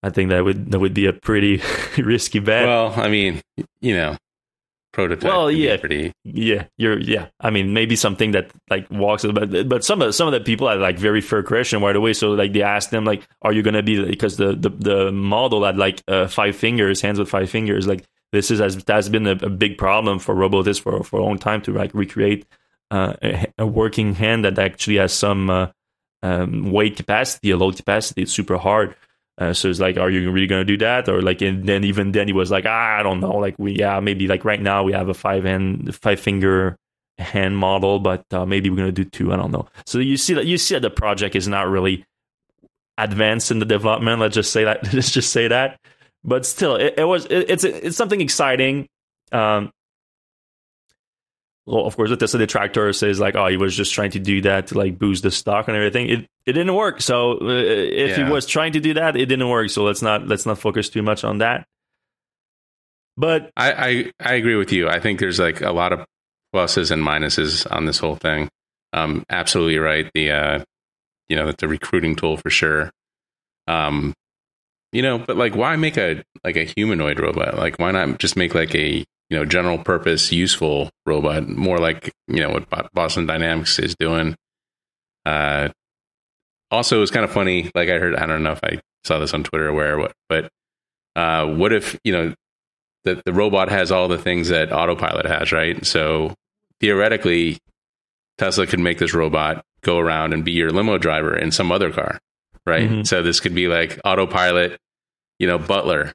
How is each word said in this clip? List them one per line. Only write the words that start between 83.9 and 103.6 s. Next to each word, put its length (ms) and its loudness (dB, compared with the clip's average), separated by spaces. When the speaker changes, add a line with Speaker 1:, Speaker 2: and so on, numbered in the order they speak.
Speaker 2:
doing. 400 0
Uh, 440 0
also, 280 2
it 20 4
was 120 2
kinda 180 0
funny. 440 0
Like, 160 0
I 80 2
heard, 180 0
I 100 -2
don't 180 -2
know 80 0
if 120 -6
I 180 -4
saw 140 0
this 140 -4
on 100 -2
Twitter 260 -2
or 40 -2
where, 240 0
what, 160 -4
but, 220 -2
uh, 300 0
what 260 2
if, 320 -2
you 80 0
know, 220 0
the, 220 -2
the 80 -4
robot 360 2
has 220 0
all 180 2
the 80 0
things 320 -2
that 240 2
autopilot 520 0
has, 280 -2
right? 320 -2
So 480 0
theoretically, 760 2
Tesla 300 0
could 120 0
make 200 0
this 140 0
robot 520 0
go 160 0
around 360 0
and 100 -2
be 80 0
your 200 0
limo 260 0
driver 400 0
in 140 -2
some 200 0
other 200 0
car, 280 -4
right? 240 2
Speaker 1:
Mm-hmm. 140 0
Speaker 2:
So 200 0
this 160 2
could 160 -2
be, 140 0